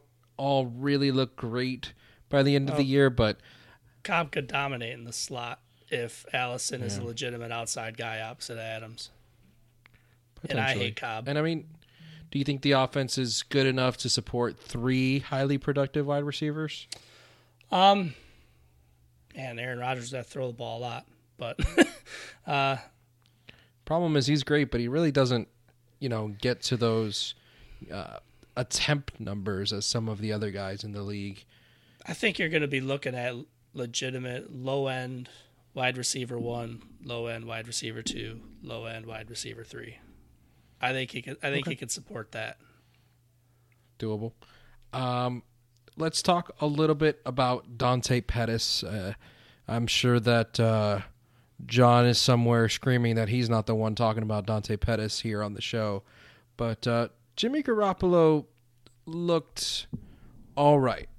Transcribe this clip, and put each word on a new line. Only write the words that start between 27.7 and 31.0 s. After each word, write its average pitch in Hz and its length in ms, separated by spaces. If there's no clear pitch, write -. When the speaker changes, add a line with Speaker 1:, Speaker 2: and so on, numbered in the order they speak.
Speaker 1:
uh, 85 260
attempt - 640
numbers 101 520
as 104 140
some 113 220
of 107 120
the 107 120
other 104 180
guys 98 340
in 104 80
the 101 100